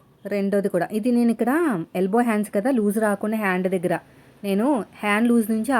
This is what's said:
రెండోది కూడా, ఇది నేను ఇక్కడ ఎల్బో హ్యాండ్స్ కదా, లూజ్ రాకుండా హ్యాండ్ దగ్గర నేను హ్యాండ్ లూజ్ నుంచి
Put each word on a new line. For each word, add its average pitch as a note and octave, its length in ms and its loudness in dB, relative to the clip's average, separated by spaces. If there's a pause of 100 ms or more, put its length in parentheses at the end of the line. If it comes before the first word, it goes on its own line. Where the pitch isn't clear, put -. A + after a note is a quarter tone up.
(340)
రెండోది G3 400 0
కూడా, E3+ 120 0 (120)
ఇది A3 200 -2
నేను A#3 180 2
ఇక్కడ A#3 160 -2 (500)
ఎల్బో F#3+ 260 2
హ్యాండ్స్ G#3 300 -2
కదా, G#3 200 0
లూజ్ G#3 300 0
రాకుండా G#3 380 -2
హ్యాండ్ F#3 300 0
దగ్గర F3 200 0 (520)
నేను G3+ 200 0 (340)
హ్యాండ్ G#3+ 300 2
లూజ్ A3+ 240 4
నుంచి A3 240 -2